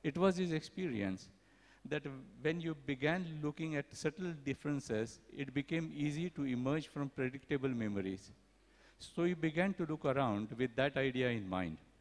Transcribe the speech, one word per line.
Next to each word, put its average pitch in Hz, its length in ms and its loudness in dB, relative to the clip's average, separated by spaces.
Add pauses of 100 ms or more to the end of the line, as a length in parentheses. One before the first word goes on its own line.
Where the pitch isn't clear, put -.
It 160 140 0
was 185 200 6
his 180 160 2
experience 113 760 -2 (600)
that 147 140 -2 (380)
when 165 200 0
you 160 140 -2 (100)
began 147 400 2 (180)
looking 151 320 -2
at 143 180 -2
subtle 170 400 -2 (120)
differences, 131 760 -2 (160)
it 135 180 -6
became 160 400 -2
easy 147 360 0
to 143 160 -4
emerge 131 420 0
from 143 220 -4
predictable 135 600 0
memories. 101 640 -2 (680)
So - 260 -2
he 180 80 4
began 165 420 2
to 170 100 0
look 151 200 -4
around 117 520 4
with 127 200 2
that 135 180 4
idea 127 340 2
in 104 200 0
mind. 90 280 0 (240)